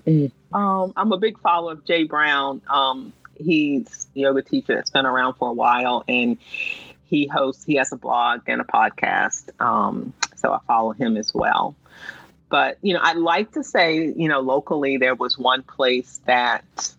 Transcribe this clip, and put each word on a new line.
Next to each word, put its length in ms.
mm, 260
um, 420
I'm 160
a 60
big 220
follower 340
of 120
Jay 180
Brown. 680
Um, 420
he's 800
a 40
yoga 240
teacher 320
that's 160
been 160
around 260
for 160
a 40
while, 540
and 300
he 220
hosts, 380
he 100
has 160
a 60
blog 500
and 140
a 20
podcast. 840
Um, 540
so 180
I 140
follow 240
him 260
as 160
well. 420
But, 340
you 100
know, 80
I'd 160
like 360
to 100
say, 520
you 140
know, 100
locally 580
there 180
was 240
one 240
place 640
that 720